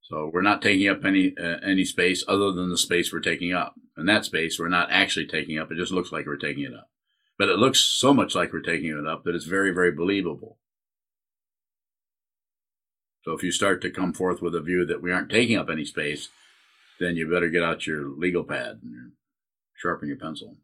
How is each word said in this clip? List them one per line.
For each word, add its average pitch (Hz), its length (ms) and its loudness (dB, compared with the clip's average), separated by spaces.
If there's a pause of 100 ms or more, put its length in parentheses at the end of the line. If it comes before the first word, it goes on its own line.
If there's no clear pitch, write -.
So 78 300 -8
we're 90 100 0
not 104 180 4
taking 98 280 4
up 92 180 0
any, 95 360 4
uh, 85 220 -2
any 95 220 2
space 90 420 0
other 101 240 2
than 90 160 -2
the 87 80 -2
space 87 340 0
we're 82 100 -6
taking 87 340 -2
up, 82 200 -2 (220)
and 80 120 -4
that 104 180 4
space 82 320 -2
we're 85 100 -2
not 87 220 2
actually 90 360 2
taking 78 320 -4
up. 80 140 -6
It 82 60 -4
just 90 140 -4
looks 90 200 -2
like 73 140 -6
we're 71 100 -6
taking 71 280 -6
it 62 100 -10
up, - 160 -20 (480)
but 98 100 4
it 92 100 4
looks 135 220 6
so - 320 4
much 104 220 4
like 87 180 0
we're 82 80 -4
taking 82 300 -2
it 76 180 -6
up 82 160 -6
that 85 100 -2
it's 80 120 -6
very, 95 260 2
very 87 200 4
believable. 87 680 -2 (2750)
So 82 80 -6
if 80 100 -6
you 87 100 -2
start 98 300 2
to 90 80 -4
come 92 220 -2
forth 90 300 -2
with 85 120 -2
a 82 60 -2
view 87 260 0
that 85 140 -4
we 90 120 -4
aren't 78 180 -2
taking 113 260 4
up 82 140 -2
any 78 160 -4
space, 73 420 -6 (720)
then 87 160 0
you 80 140 -2
better 87 180 2
get 85 140 2
out 82 240 -2
your 76 220 -4
legal 85 360 0
pad 64 380 -8
and - 100 -16
your, - 180 -18 (680)
sharpen 82 320 -4
your 71 100 -8
pencil. - 460 -12